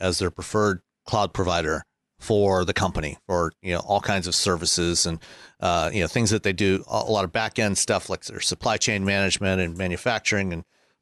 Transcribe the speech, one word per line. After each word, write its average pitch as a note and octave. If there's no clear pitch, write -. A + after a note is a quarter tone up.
as F#2
their F2+
preferred G#2
cloud G2+
provider E2+
for G2
the -
company, D#2+
for, F2
you F#2
know, F2
all G2+
kinds F#2+
of F2
services E2+
and, E2
uh, F2
you G#2
know, E2
things A2+
that G#2+
they G2
do, F#2+
a, G#2+
a A2
lot G2+
of F2
back A2
end G2+
stuff -
like F#2+
their G#2
supply -
chain G2+
management F#2+
and E2+
manufacturing G2
and E2